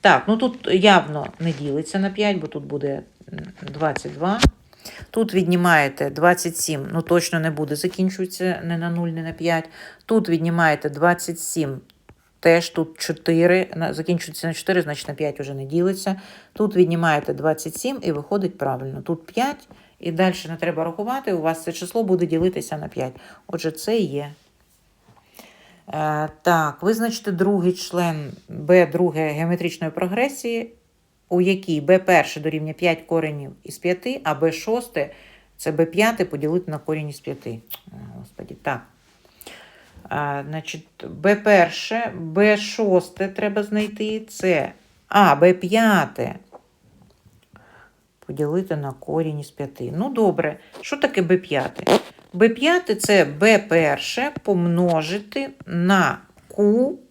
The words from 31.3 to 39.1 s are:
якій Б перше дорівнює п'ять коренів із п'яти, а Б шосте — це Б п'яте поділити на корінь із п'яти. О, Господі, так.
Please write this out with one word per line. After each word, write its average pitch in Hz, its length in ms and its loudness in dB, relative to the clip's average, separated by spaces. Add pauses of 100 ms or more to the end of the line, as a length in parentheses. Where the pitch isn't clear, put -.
якій 185 400 0
Б 175 180 6
перше 180 420 2
дорівнює 156 320 -4
п'ять 165 300 0
коренів 156 500 -4 (120)
із - 140 -16
п'яти, 214 460 -4
а 156 100 0
Б 160 180 0
шосте — 220 580 -4 (460)
це - 160 -6
Б 160 140 2
п'яте 208 380 0
поділити 156 460 -4
на 151 80 -6
корінь 156 300 -6
із 143 120 -14
п'яти. 120 400 -12 (260)
О, - 100 -20 (220)
Господі, - 440 -16
так. 131 200 -4 (1300)